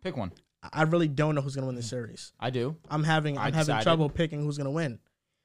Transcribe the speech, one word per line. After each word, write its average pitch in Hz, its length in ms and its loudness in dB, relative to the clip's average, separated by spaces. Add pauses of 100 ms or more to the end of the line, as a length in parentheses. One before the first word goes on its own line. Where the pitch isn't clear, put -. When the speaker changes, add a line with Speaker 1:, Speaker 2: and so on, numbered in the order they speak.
Speaker 1:
Pick 175 140 -6
one. 95 160 -4 (400)
Speaker 2:
I 151 100 0
really 165 240 4
don't 151 280 0
know 143 60 0
who's 139 140 -4
gonna 131 120 -2
win 127 100 -4
the 120 60 -6
series. 120 560 -8
Speaker 1:
I 120 100 -2
do. 127 260 0 (140)
Speaker 2:
I'm 151 140 0
having, 151 340 2
Speaker 1:
I - 80 0
Speaker 2:
I'm 147 80 0
having 156 140 2
Speaker 1:
decided. 113 160 2
Speaker 2:
trouble 165 260 4
picking 156 340 -2
who's 147 140 -2
gonna 139 140 -4
win. 147 280 -2 (460)